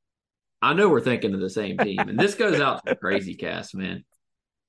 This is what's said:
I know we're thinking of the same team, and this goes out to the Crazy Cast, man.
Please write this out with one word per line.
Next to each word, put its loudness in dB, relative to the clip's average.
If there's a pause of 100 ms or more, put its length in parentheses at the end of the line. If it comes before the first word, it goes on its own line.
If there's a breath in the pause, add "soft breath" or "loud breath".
(600)
I 2
know 6
we're 6
thinking 0
of -2
the -2
same -4
team, 0
and -4
this 2
goes 2
out 0
to -8
the 0
Crazy -4
Cast, -8
man. -8 (640)